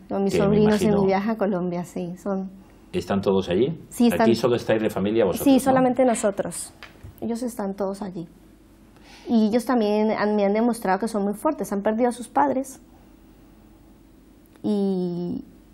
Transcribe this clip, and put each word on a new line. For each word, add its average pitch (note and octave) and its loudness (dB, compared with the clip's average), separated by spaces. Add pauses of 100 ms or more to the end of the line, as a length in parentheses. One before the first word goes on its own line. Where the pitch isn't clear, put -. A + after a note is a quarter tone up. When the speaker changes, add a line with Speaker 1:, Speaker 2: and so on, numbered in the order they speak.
Speaker 1:
Con G3 -2
mis G3 0
Speaker 2:
Que F#3 0
me G3+ 4
Speaker 1:
sobrinos G#3+ 4
y - 2
mi G#3+ 4
Speaker 2:
imagino G3+ 2
Speaker 1:
viaje G3 0
a A3 -2
Colombia, F3+ -2
sí, F3+ -8
son F#3+ -4 (440)
Speaker 2:
¿Están G2 -2
todos F#2+ 0
allí? B2+ 0 (120)
Speaker 1:
Sí, A#3+ 2
están A3+ 2
Speaker 2:
Aquí A3+ 4
solo A#2 2
estáis A2 0
de G#2 0
familia G#2 0
vosotros, - -2
Speaker 1:
Sí, C4+ 6
Speaker 2:
¿no? B3 4
Speaker 1:
solamente C4 2
nosotros. G#3 -2 (480)
Ellos A3+ -6
están G#3 -6
todos G3 -6
allí. F#3 -10 (1000)
Y A3+ 4
ellos A3+ 2
también G#3+ 2
han, G#3+ 0
me G#3 2
han G3+ 2
demostrado A3+ 0
que A3+ -4
son G#3+ -2
muy G3+ -2
fuertes. B3+ -4
Han G3+ -4
perdido A3 2
a A#3+ 0
sus A#3+ -4
padres. C4+ 0 (1800)
Y, F3+ -2 (300)